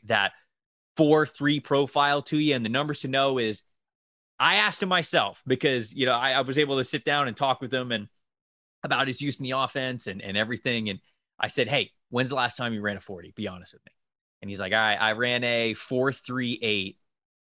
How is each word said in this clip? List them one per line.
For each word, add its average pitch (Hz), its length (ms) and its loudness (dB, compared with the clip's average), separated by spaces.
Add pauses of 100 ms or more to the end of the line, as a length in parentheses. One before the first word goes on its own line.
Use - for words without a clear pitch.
that 104 280 0 (640)
four 156 300 6
three 143 340 0
profile 143 600 2
to - 160 -2
you, 151 160 2
and 120 100 0
the 110 60 -2
numbers 143 300 -2
to 139 80 -6
know 135 280 2
is, 110 240 -2 (800)
I 156 160 4
asked 208 280 0
him 196 60 2
myself 156 580 0
because, 131 460 0
you 131 140 0
know, 127 80 4
I, 123 160 2
I 131 100 2
was 131 180 0
able 139 200 2
to 131 60 0
sit 143 200 -6
down 147 240 2
and 113 80 -8
talk 135 240 0
with 123 140 -6
him 127 180 -2
and 104 160 -4 (760)
about 135 260 0
his 127 120 -4
use 143 200 -4
in 143 40 -8
the 127 60 -6
offense 131 560 -2
and, 95 160 -8
and 98 160 -4
everything, 113 500 -2
and 98 120 -6 (380)
I - 100 0
said, 120 200 0
"Hey, 127 240 -2 (160)
when's 123 220 0
the 139 60 -4
last 123 200 0
time 120 160 -4
you 107 80 -4
ran 101 160 -2
a 98 40 -12
forty? 95 360 -14
Be 107 100 -4
honest 90 280 -12
with - 100 -20
me." - 80 -20 (500)
And 98 80 -10
he's 98 100 -8
like, 95 140 -2
"All 110 40 4
right, 107 180 4
I 110 160 2
ran 123 320 0
a 117 280 0
four 127 400 -2
three 123 480 -6
eight 104 380 -2 (520)